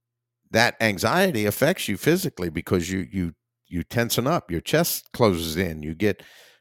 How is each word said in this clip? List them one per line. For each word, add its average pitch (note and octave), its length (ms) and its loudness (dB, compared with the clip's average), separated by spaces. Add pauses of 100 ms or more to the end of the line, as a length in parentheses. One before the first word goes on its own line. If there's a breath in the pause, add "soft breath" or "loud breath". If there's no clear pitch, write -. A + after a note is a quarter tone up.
(500)
that A2+ 300 4
anxiety A2+ 640 2
affects C3+ 420 0
you - 80 -2
physically D3 540 0
because E2+ 400 -2
you, F#2+ 200 -4
you, F2 240 -4 (320)
you F2 160 -6
tensen A#2 440 -2
up, E3 240 -2
your E2 100 -4
chest - 520 -2
closes E2+ 440 2
in, E2 260 -2
you D#2 120 -6
get, G2 280 0 (380 loud breath)